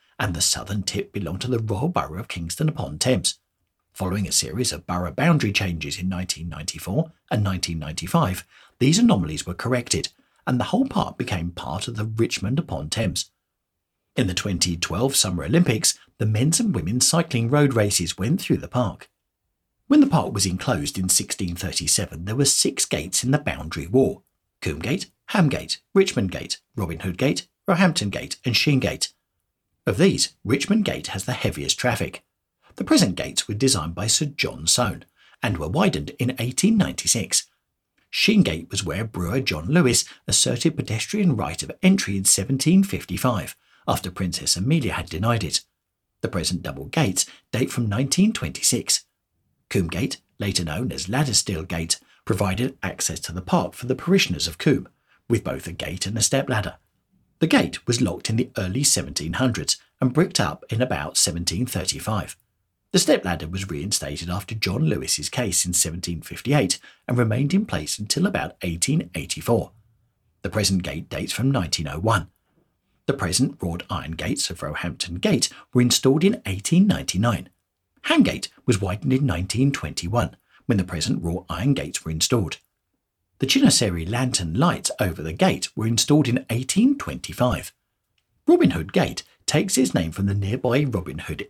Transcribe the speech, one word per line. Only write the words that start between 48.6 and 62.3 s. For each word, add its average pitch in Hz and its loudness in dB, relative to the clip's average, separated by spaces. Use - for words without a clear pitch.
Coombe 87 0
Gate, 82 -4
later 98 -2
known 78 -4
as - -8
Laddersteel 101 0
Gate, 85 -4
provided 101 0
access - -6
to - -10
the 87 -8
park 139 0
for - -10
the 127 0
parishioners 165 0
of 80 -12
Coombe, - 2
with 113 2
both - -6
a 85 -8
gate - -6
and 110 -4
a 107 0
stepladder. 123 0
The 160 4
gate - 2
was 117 2
locked 90 0
in 110 0
the 123 0
early 98 -2
seventeen 82 -2
hundreds 127 0
and 127 4
bricked 151 2
up 78 -4
in 113 0
about 76 -2
seventeen 87 0
thirty-five. 85 -4